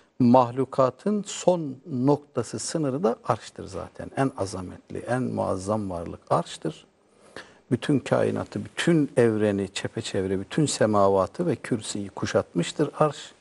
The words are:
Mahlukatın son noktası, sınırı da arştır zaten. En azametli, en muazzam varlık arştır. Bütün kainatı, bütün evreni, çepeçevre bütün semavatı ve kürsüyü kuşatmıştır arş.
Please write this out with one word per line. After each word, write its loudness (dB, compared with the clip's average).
Mahlukatın 4
son 0
noktası, 0
sınırı -2
da 0
arştır -4
zaten. -12
En 0
azametli, -8
en -4
muazzam -4
varlık -8
arştır. -4
Bütün 0
kainatı, -2
bütün 0
evreni, 2
çepeçevre -4
bütün 0
semavatı 2
ve 0
kürsüyü -6
kuşatmıştır -2
arş. 0